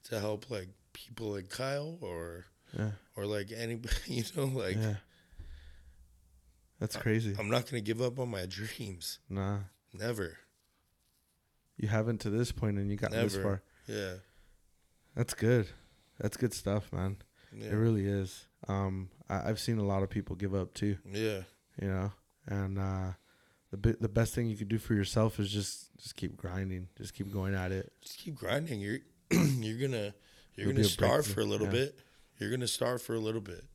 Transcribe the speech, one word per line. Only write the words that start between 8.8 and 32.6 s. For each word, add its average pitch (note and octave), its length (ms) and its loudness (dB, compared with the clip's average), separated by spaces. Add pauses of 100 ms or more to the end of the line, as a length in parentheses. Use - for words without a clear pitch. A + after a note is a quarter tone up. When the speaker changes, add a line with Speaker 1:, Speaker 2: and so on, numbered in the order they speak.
Speaker 2:
Nah. G2 300 -2 (340)
Speaker 1:
Never. G#2 440 -4 (1400)
Speaker 2:
You A2 120 -2
haven't A2 320 2
to A2 80 -2
this A#2 220 2
point, G#2 260 0
and G2 120 0
you G#2 80 0
got - 140 0
this A2 240 2
Speaker 1:
Never. G2 80 0
Speaker 2:
far. G2 180 2 (260)
Speaker 1:
Yeah. G2+ 260 -4 (1040)
Speaker 2:
That's - 180 -2
good. A2+ 340 6 (520)
That's - 180 -2
good A#2 160 2
stuff, G2+ 380 -2
man. F#2+ 260 -2 (380)
Speaker 1:
Yeah. G#2+ 160 -10
Speaker 2:
It G#2 40 2
really A2 320 6
is. G2 400 -2 (200)
Um, F#2+ 420 0 (200)
I, G2 200 0
I've G#2+ 100 0
seen A#2 180 0
a G#2 80 2
lot G2 180 4
of F#2+ 60 -2
people G2+ 260 -2
give F#2+ 200 -2
up F#2 180 0
too. G#2 240 0 (120)
Speaker 1:
Yeah. G#2 320 0 (400)
Speaker 2:
You G2 80 0
know, F#2+ 220 0 (360)
and, G2 320 -2
uh, F#2+ 320 -2 (600)
the G2 60 -8
bi-, A2 220 4
the A2+ 100 2
best A2+ 260 4
thing A#2 120 2
you A2 80 0
could G#2 140 -4
do A2+ 80 4
for - 160 2
yourself G#2+ 460 4
is G2+ 120 2
just, - 460 -2
just - 180 -14
keep - 220 -6
grinding, F#2 500 -4 (100)
just - 160 -10
keep G2 180 -6
going G2 220 0
at F#2 180 0
it. F#2+ 200 -2 (100)
Speaker 1:
Just - 160 -14
keep D3+ 180 -8
grinding. B2+ 440 -2
You're, G#2 200 -2 (160)
<clears throat> - 160 -4
you're C3 480 4
gonna, A#2 340 0 (420)
you're G2 120 -2
Speaker 2:
There'll G2+ 40 2
Speaker 1:
gonna - 40 2
Speaker 2:
be G#2+ 60 6
a G#2 40 8
Speaker 1:
starve F#2 260 4 (140)
Speaker 2:
breakthrough. G#2 80 -2
Speaker 1:
for G#2 80 2
a A2 40 4
little G#2 220 2
Speaker 2:
Yeah. G2 60 2
Speaker 1:
bit. C3 260 2 (400)
You're G#2+ 120 0
gonna B2 160 0